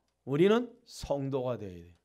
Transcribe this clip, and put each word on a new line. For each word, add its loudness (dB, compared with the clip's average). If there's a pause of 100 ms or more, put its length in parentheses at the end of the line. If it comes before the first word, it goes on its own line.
(260)
우리는 2 (100)
성도가 -4
돼야 -10
돼요. -18 (140)